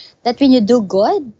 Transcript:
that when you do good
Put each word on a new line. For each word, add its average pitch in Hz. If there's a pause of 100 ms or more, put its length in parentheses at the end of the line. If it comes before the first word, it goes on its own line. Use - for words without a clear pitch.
(220)
that 240
when 269
you 254
do 226
good 220